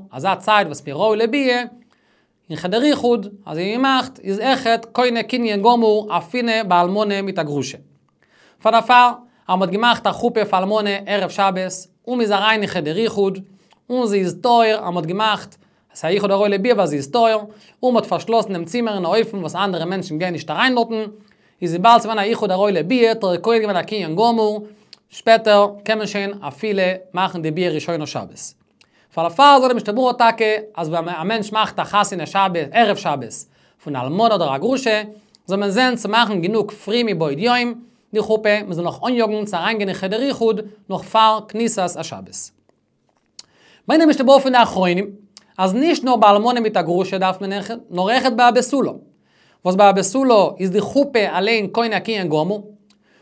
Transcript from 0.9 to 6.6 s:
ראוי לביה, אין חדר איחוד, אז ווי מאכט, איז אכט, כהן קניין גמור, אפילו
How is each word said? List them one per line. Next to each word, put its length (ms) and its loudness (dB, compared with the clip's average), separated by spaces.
ראוי 200 2
לביה, 480 0
אין 60 -8
חדר 260 -2
איחוד, 440 2
אז 100 -10
ווי 200 -4
מאכט, 420 -2
איז 220 -6
אכט, 540 0
כהן 280 0
קניין 400 -2
גמור, 540 2
אפילו 360 -4